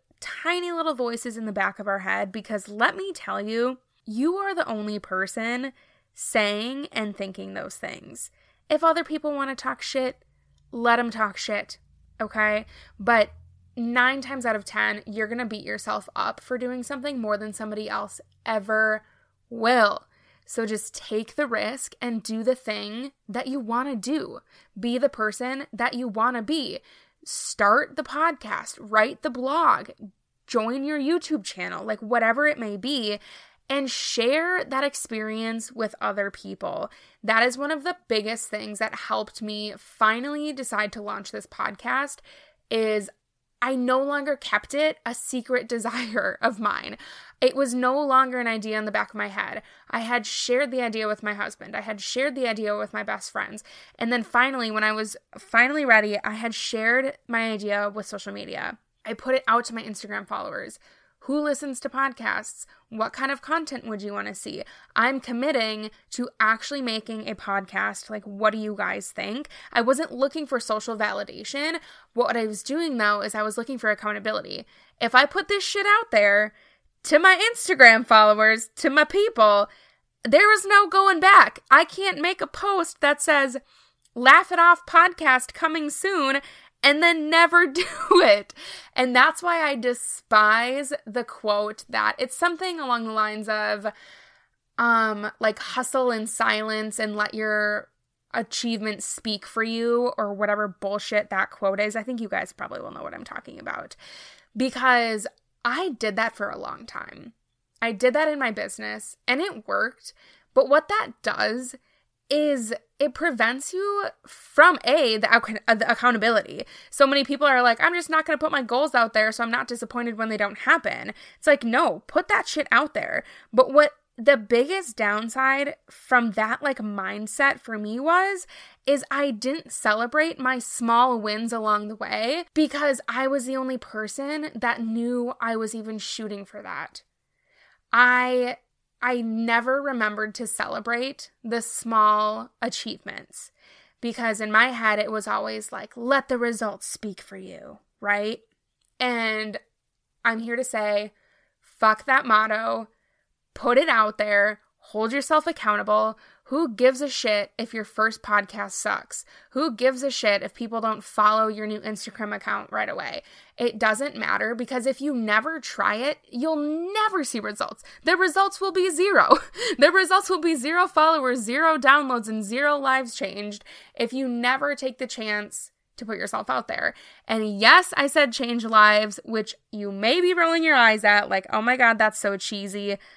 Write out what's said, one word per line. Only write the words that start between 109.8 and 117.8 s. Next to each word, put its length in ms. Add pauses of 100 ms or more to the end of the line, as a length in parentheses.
But 140
what 200
that 240 (100)
does 540 (540)
is 440 (240)
it 160
prevents 580
you 340 (200)
from, 580
A, 320
the 180
ac-, 320
uh, 80
the 160
accountability. 720 (260)
So 160
many 180
people 220
are 160
like, 180